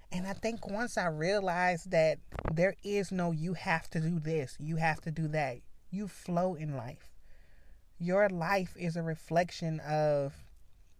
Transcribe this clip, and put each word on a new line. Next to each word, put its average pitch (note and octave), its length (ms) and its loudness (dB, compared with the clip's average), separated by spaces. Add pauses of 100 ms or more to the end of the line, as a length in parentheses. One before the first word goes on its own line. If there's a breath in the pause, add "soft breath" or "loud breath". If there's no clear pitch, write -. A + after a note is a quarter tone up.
(100)
And F3+ 160 -4
I G3 60 -2
think A3 340 -4
once G#3+ 300 -4
I F#3+ 120 2
realized F3+ 800 2
that D#3+ 280 6 (360)
there F3+ 280 4
is G3+ 300 -2
no, F3 180 2
"You E3 220 0
have E3 380 -2
to E3 100 0
do E3 180 2
this, D3+ 400 -2
you D#3 180 -4
have D#3+ 260 2
to E3 80 -4
do D#3 180 -2
that," C#3+ 300 0 (320)
you G3 180 -4
flow F3 460 0
in D3+ 240 -4
life. A#2+ 320 -12 (880 soft breath)
Your F#3+ 320 4
life F3+ 480 0
is E3+ 180 -2
a E3+ 60 -2
reflection D#3+ 800 0
of D3 520 2 (680)